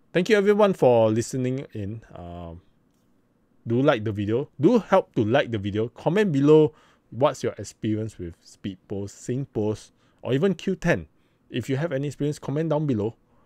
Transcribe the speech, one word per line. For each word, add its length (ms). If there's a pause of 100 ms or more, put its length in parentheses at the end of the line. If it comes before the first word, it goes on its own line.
(120)
thank 160
you 80
everyone 360
for 380
listening 640
in. 280 (120)
Um, 480 (1040)
do 140
like 240
the 80
video. 360 (120)
Do 180
help 360
to 100
like 260
the 80
video. 300
Comment 420
below 440 (360)
what's 320
your 140
experience 600
with 240
Speed 360 (100)
Post, 340
Sing 240
Post, 460 (300)
or 120
even 200
Q 220
ten. 300 (440)
If 180
you 80
have 160
any 160
experience, 300
comment 300
down 180
below. 300 (300)